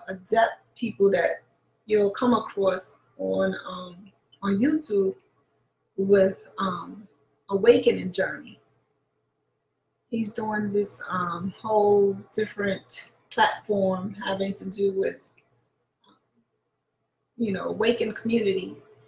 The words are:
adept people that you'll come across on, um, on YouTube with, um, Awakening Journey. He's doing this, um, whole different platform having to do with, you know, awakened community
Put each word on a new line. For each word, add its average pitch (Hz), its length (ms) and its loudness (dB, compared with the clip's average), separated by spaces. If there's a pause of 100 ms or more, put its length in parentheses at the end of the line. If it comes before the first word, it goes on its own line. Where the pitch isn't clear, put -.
adept 220 540 0 (120)
people 196 360 2
that - 320 0 (420)
you'll 208 240 2
come 247 240 2
across 190 680 -2 (180)
on, 190 360 0 (140)
um, 180 420 -14 (320)
on 202 140 0
YouTube 214 580 0 (840)
with, 190 500 4 (100)
um, - 480 -6 (440)
Awakening 196 600 4
Journey. 147 460 -6 (1500)
He's 220 220 -4
doing 214 420 -4
this, 202 380 -4
um, 180 500 -4
whole 208 560 4 (160)
different - 800 -6 (180)
platform 196 840 0 (100)
having 196 300 -4
to 190 160 -10
do 196 220 0
with, - 360 -4 (2000)
you 220 160 -2
know, 175 120 -4
awakened 220 520 0
community 196 600 0 (320)